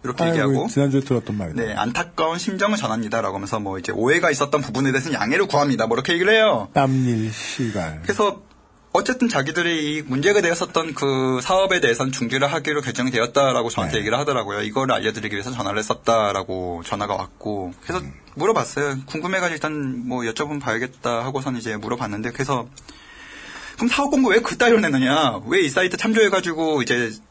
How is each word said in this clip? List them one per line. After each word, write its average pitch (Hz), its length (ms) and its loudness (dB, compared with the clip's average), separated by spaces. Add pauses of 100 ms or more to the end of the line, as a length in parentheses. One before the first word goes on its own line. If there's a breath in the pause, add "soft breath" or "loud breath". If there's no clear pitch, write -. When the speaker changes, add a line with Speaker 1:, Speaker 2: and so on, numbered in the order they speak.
Speaker 1:
이렇게 127 200 -2
Speaker 2:
아이고, 165 120 2
Speaker 1:
얘기하고. 139 320 2
Speaker 2:
지난주에 139 320 4
들었던 117 360 0
말이다. 95 240 -4
Speaker 1:
"네, 107 140 -4
안타까운 160 640 -2
심정을 202 380 0
전합니다."라고 110 580 -2
하면서 101 240 -4
뭐, 98 200 -4
이제 92 140 -6
"오해가 156 380 2
있었던 143 300 0
부분에 135 320 0
대해서는 135 260 -2
양해를 208 300 2
구합니다." 135 380 2
뭐, 117 100 0
이렇게 139 160 -2
얘기를 180 220 4
해요. 190 400 4
Speaker 2:
땀일 127 580 2
시간. 90 680 -6
Speaker 1:
그래서 - 400 0 (500)
어쨌든 240 360 2
자기들의 160 560 0 (120)
이 151 60 -4
문제가 143 380 4
되었었던 165 540 0
그 131 480 0
사업에 185 380 2
대해서는 131 300 2
중지를 131 420 0
하기로 147 280 -2
결정이 127 300 -4
되었다라고 120 580 2
저한테 87 260 -4
Speaker 2:
네. 113 60 0
Speaker 1:
얘기를 107 180 0
하더라고요. 113 440 -2
이걸 131 280 -2
알려드리기 107 440 -2
위해서 101 180 -6
전화를 104 280 -4
했었다라고 95 1040 0
전화가 101 300 -4
왔고. 95 580 -6 (100)
그래서 175 200 -4
Speaker 2:
음. 139 100 -12 (220)
Speaker 1:
물어봤어요. 143 600 0 (100)
궁금해가지고 175 480 -2
일단 139 540 -6
뭐, 123 140 -4
여쭤보면 143 380 -4
봐야겠다 120 640 -2
하고선 135 320 -4
이제 110 200 -6
물어봤는데, 107 540 -4
그래서 131 360 -2 (1080 loud breath)
"그럼 233 120 0
사업 277 220 0
공고 262 200 4
왜 214 100 6
그따위로 233 400 4
내느냐? 135 680 2
왜 170 180 2
이 147 40 2
사이트 185 280 0
참조해가지고 175 880 2
이제 120 300 0 (180)